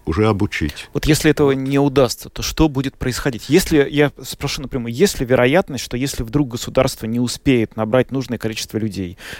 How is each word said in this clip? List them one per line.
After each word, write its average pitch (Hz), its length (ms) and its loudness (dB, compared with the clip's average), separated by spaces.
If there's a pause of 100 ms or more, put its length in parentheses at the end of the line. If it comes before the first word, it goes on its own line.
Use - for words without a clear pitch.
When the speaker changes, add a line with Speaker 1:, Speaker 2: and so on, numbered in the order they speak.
Speaker 1:
уже 98 220 2
обучить? 98 640 -2
Speaker 2:
Вот - 120 -4
если 151 240 4
этого 143 220 4
не 135 260 -2
удастся, 139 520 2
то - 120 -10
что - 260 2
будет 135 300 -4
происходить? 127 500 -4
Если, 151 440 4
я 143 200 4 (120)
спрошу - 400 -8
напрямую, 117 280 -6
есть 156 280 2
ли 135 80 -2
вероятность, 131 560 2
что - 140 -8
если 135 260 -4
вдруг 135 240 0
государство 123 580 -2
не 117 140 -2
успеет 123 560 0
набрать 113 360 0
нужное 127 280 -4
количество 110 400 -6
людей 95 400 -6 (200)